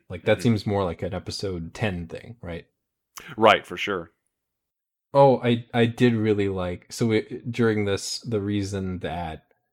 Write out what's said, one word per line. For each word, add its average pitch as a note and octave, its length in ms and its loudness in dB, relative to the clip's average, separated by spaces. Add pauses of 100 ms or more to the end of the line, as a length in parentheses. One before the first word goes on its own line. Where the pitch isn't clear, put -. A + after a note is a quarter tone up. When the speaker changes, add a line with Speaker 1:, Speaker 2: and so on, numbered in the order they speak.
Speaker 1:
Like, F2+ 160 -14
that G#2+ 120 4
Speaker 2:
Mm-hmm. - 60 -12
Speaker 1:
seems A2+ 240 2
more G2 160 0
like E2+ 180 -6
an F2+ 120 -6
episode F2 600 -8
ten F2 340 -6
thing, - 340 -16
right? E2 240 -12 (720)
Speaker 2:
Right, G2+ 280 6
for F2+ 120 -10
sure. F#2 340 -6 (1000)
Speaker 1:
Oh, C#3 280 6
I, B2 320 0
I A#2 120 4
did A#2 280 4
really G#2 360 2
like, F2+ 420 -6
so A#2+ 160 0
we, A2 420 0
during A2 360 2
this, - 340 -4
the G#2+ 220 -4
reason G2 580 -4
that, D#2+ 460 -8 (280)